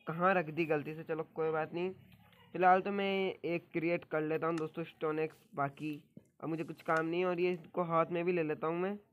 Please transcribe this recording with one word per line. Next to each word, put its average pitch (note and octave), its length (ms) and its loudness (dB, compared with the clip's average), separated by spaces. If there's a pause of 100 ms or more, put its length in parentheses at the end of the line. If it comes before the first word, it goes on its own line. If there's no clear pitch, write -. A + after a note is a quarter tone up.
कहाँ F3 260 2
रख F3+ 140 2
दी D#3+ 180 -2
गलती D3 280 0
से। D#3+ 100 -10
चलो D#3 200 -4 (120)
कोई D#3+ 160 0
बात D#3 220 -2
नहीं, F3+ 180 -2 (640)
फ़िलहाल F#3 280 6
तो G3 100 -2
मैं G3+ 160 0 (380)
एक E3 280 -2
create E3 320 0
कर D#3 160 -2
लेता D#3 260 -2
हूँ E3+ 100 0
दोस्तों D#3 280 -6
स्टोन D#3 340 -4
एक्स। D#3 160 -2 (200)
बाकी C#3+ 360 -4 (480)
अब D3 100 -6
मुझे D#3+ 140 -4
कुछ D#3 180 -10
काम D#3+ 240 0
नहीं E3 140 0
है F#3 60 2
और F3+ 140 0
ये F3+ 140 2
इसको F3 320 -4
हाथ E3 260 2
में E3+ 140 0
भी F#3 60 2
ले E3+ 120 2
लेता D3+ 240 -2
हूँ E3+ 120 0
मैं। G3 160 0 (180)